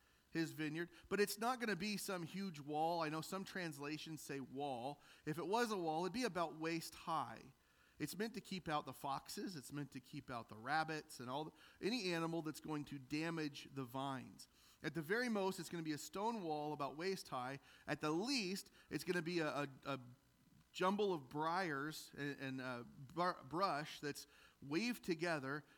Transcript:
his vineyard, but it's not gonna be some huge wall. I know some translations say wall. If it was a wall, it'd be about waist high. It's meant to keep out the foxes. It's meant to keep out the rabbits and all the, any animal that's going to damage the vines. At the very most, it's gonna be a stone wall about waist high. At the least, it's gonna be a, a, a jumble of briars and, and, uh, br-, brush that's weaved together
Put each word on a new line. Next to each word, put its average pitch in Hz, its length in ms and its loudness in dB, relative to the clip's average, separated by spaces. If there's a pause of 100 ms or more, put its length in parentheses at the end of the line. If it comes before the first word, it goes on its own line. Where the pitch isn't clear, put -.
(320)
his 160 200 2
vineyard, 156 360 0 (220)
but 196 100 4
it's 208 180 4
not 233 220 2
gonna 220 160 2
be 202 220 0
some 180 240 -2
huge 170 380 -4
wall. 160 420 2
I 156 80 2
know 156 100 0
some 190 240 -4
translations 156 800 -4
say 139 180 -4 (140)
wall. 139 480 -2 (240)
If 151 100 0
it 156 100 -2
was 220 240 4
a 214 60 2
wall, 165 280 2
it'd 180 100 -2
be 247 100 2
about 170 340 0
waist 165 360 -2 (100)
high. 120 380 -2 (580)
It's 151 180 -2
meant 220 140 0
to 202 80 -6
keep 180 300 -4
out 147 160 4
the 131 80 -6
foxes. 151 600 -4
It's 135 160 -8
meant 143 220 -4
to 131 80 -8
keep 139 300 -10
out 117 180 -4
the 110 80 -12
rabbits 151 640 0
and 120 80 -6
all 143 160 -2
the, - 420 -8
any 190 280 2
animal 165 260 2
that's 151 200 -4
going 151 260 -2
to 143 120 -6
damage 151 800 0
the 135 80 -2
vines. 123 640 -2 (340)
At 151 100 0
the 170 80 0
very 226 300 2
most, 190 300 4
it's 156 100 -6
gonna 170 120 -2
be 156 100 0
a 143 60 0
stone 214 440 -2
wall 151 320 0
about 143 240 -2
waist 190 320 -2
high. 131 280 -2 (300)
At 151 140 0
the 156 80 4
least, 196 580 2 (220)
it's - 120 0
gonna 180 200 4
be 170 160 2
a, 156 80 4
a, 143 200 2 (200)
a 135 120 0 (760)
jumble 196 400 4
of 135 160 -4
briars 156 880 0
and, 143 180 0 (100)
and, 131 140 -2
uh, 127 220 -4 (320)
br-, 175 340 2
brush 156 540 2
that's 143 240 -4 (420)
weaved 214 340 2
together 151 600 0 (140)